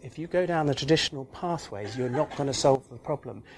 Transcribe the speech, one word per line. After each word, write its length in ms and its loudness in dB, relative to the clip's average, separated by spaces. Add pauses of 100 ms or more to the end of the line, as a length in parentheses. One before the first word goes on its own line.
if 160 -16
you 80 -8
go 200 2
down 180 2
the 100 2
traditional 520 2
pathways, 720 -6
you're 100 0
not 260 0
gonna 200 -2
solve 340 4
the 80 -16
problem. 460 -8 (160)